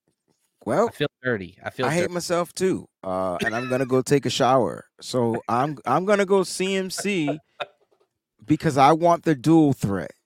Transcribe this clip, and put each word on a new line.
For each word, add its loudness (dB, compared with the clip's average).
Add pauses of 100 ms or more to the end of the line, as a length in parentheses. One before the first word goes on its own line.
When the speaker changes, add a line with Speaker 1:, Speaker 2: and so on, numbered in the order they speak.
(640)
Speaker 1:
Well, 0
Speaker 2:
I -6
feel -6 (140)
dirty. -6
I -8
feel -6
Speaker 1:
I -2
hate 0
Speaker 2:
dirty. -6
Speaker 1:
myself -4
too. -2 (160)
Uh, -4
and -4
I'm -6
gonna 0
go 0
take 0
a -2
shower. 0 (160)
So -2
I'm, -2
I'm 0
gonna 2
go 2
C -4
M -4
C -4 (1040)
because 0
I 8
want 2
the 2
dual 4
threat. -4 (140)